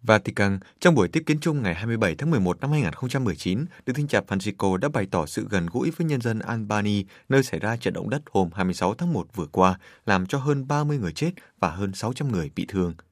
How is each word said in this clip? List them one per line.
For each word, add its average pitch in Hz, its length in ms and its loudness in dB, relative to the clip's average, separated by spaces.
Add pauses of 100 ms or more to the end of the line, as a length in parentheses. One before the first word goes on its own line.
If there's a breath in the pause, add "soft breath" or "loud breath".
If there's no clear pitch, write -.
Vatican, 101 540 2 (200 loud breath)
trong 175 160 6
buổi 95 120 6
tiếp 160 180 -2
kiến 156 140 0
chung 147 220 -2
ngày 90 140 0
hai 98 100 -8
mươi 117 120 -2
bảy 95 180 2
tháng 151 160 -2
mười 131 80 4
một 90 220 0
năm 139 100 -2
hai 151 100 2
nghìn 87 120 0
không 127 160 -6
trăm 135 140 -2
mười 95 120 0
chín, 104 300 -2 (200 loud breath)
Đức 127 80 -2
Thánh 147 140 -2
Cha 110 200 2
Francisco 98 500 0
đã 131 120 0
bày 120 220 -2
tỏ - 140 0
sự 107 240 -6
gần 90 220 0
gũi 135 200 0
với 165 160 -4
nhân 139 140 0
dân 113 180 -2
Albany, 104 640 -2 (260 loud breath)
nơi 135 140 6
xảy - 160 -4
ra 113 180 -2
trận 101 160 -2
động 95 160 -6
đất 143 120 -2 (100)
hôm 95 220 2
hai 95 120 -2
mươi 92 80 0
sáu 92 200 0
tháng 175 200 -2
một 90 220 -2
vừa 85 100 -4
qua, 92 340 4 (260 loud breath)
làm 92 200 2
cho 139 120 -2
hơn 135 300 -2
ba 147 160 0
mươi 147 140 0
người 92 140 -2
chết 156 200 -2 (280 loud breath)
và 90 100 2
hơn 95 240 -4
sáu 113 200 -4
trăm 139 180 -4
người 82 240 -2
bị 90 120 -2
thương. 87 280 0 (160)